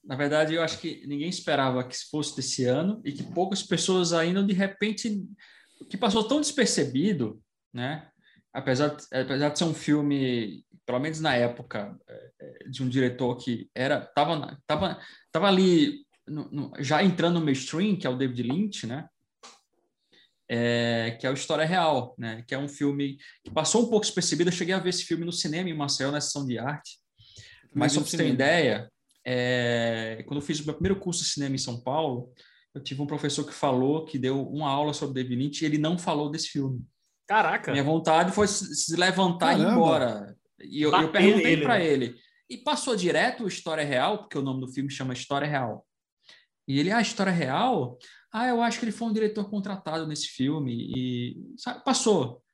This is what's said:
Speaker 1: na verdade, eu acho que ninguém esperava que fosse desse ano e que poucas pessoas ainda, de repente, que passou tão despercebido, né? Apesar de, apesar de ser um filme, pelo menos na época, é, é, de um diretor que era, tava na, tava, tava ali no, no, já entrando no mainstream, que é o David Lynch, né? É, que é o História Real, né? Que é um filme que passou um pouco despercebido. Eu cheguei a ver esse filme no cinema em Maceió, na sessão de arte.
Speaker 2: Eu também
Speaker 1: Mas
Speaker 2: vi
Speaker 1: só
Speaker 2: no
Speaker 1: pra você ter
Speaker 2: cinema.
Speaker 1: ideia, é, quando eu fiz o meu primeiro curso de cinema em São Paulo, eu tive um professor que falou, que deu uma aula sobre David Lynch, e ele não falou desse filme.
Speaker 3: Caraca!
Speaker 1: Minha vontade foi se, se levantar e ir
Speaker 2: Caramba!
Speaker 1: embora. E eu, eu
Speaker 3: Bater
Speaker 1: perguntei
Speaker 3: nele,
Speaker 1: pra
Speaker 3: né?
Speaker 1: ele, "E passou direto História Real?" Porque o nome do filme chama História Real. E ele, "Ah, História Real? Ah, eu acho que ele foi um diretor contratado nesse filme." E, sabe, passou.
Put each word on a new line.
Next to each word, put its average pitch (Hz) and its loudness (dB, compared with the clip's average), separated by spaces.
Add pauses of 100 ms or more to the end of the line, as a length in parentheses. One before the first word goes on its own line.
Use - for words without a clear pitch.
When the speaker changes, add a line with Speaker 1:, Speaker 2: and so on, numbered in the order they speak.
Speaker 1:
na 131 -8
verdade, 151 2
eu 165 0
acho 156 -4
que - -10
ninguém 143 -4
esperava 135 0
que - -12 (140)
fosse 151 -4
desse 127 -4
ano 160 2
e 143 -6
que - -10
poucas 190 -2
pessoas 175 0
ainda, 175 2
de 202 2
repente, 202 -2 (680)
que - -8
passou 220 2
tão 294 2
despercebido, 143 0 (320)
né? 131 -8 (440)
Apesar 131 2
de, 147 -6
apesar 135 0
de 147 -6
ser 180 2
um 160 2
filme, 135 0 (220)
pelo 123 -2
menos 156 -4
na 151 2
época, 120 -2 (140)
é, - -20 (100)
é, - -18
de 131 -8
um 127 -2
diretor 123 0
que 120 -6
era, 131 0
tava - 0
na, 143 -10
tava, 175 -2 (320)
tava 190 2
ali 175 6 (280)
no, 147 -8
no, 143 -6
já 151 2
entrando 175 4
no 160 0
mainstream, 160 0
que - -6
é 127 2
o 127 -4
David 127 -2
Lynch, 160 -2
né? 135 -8 (1400)
É, 117 0
que 131 -4
é 127 2
o 143 -2
História 156 0
Real, 160 0
né? 113 -8
Que 139 -4
é 135 -4
um 143 -6
filme 143 -2 (260)
que - -16
passou 208 2
um - -2
pouco 214 2
despercebido. 175 0
Eu 175 0
cheguei 185 -2
a 190 0
ver 175 -2
esse - -4
filme 165 -4
no 170 -6
cinema 170 -4
em 160 -6
Maceió, 139 -2
na 147 -2
sessão 143 -4
de 117 -4
arte. 143 -8 (720)
Speaker 2:
Eu - -20
também 294 -4
Speaker 1:
Mas 277 4
Speaker 2:
vi - 0
Speaker 1:
só 294 4
Speaker 2:
no 151 -2
Speaker 1:
pra - -6
você 180 -2
ter 160 2
Speaker 2:
cinema. 143 2
Speaker 1:
ideia, 135 2 (360)
é, 120 0
quando 143 -4
eu - -10
fiz 151 -2
o 147 -10
meu 147 -4
primeiro 196 0
curso 175 -4
de - -2
cinema 139 -2
em 131 -2
São 120 -6
Paulo, 131 -2 (440)
eu 139 -12
tive 139 -8
um 143 -2
professor 147 -2
que - -12
falou, 143 0
que 135 -8
deu 131 0
uma 147 -4
aula 147 0
sobre 135 -4
David 123 -4
Lynch, 147 -4
e 160 -2
ele 151 0
não 156 0
falou 151 -2
desse 156 -6
filme. 135 -4 (460)
Speaker 3:
Caraca! 190 2
Speaker 1:
Minha 139 2
vontade 165 4
foi 208 4
se, 185 -4
se 160 -2
levantar 175 4
e 151 4
ir 160 6
Speaker 2:
Caramba! 202 4
Speaker 1:
embora. 127 2 (260)
E - -8
eu, 151 4
eu - 4
Speaker 3:
Bater 156 4
Speaker 1:
perguntei 196 8
Speaker 3:
nele, 165 4
Speaker 1:
pra 233 4
Speaker 3:
né? 165 2
Speaker 1:
ele, 127 2 (340)
"E 240 -12
passou 277 -2
direto 190 0
História 156 -4
Real?" 143 2
Porque - -8
o 135 -2
nome 131 -4
do 127 -10
filme 139 -4
chama 131 -6
História 139 -2
Real. 135 -4 (840)
E 135 0
ele, 175 2
"Ah, 226 2
História 196 0
Real? 165 0 (340)
Ah, 233 -2
eu 233 2
acho 226 0
que 247 -4
ele 208 -4
foi 233 -4
um 214 -2
diretor 214 0
contratado 185 -6
nesse 151 -6
filme." 131 -4
E, 123 -4 (220)
sabe, - -10
passou. 196 2 (140)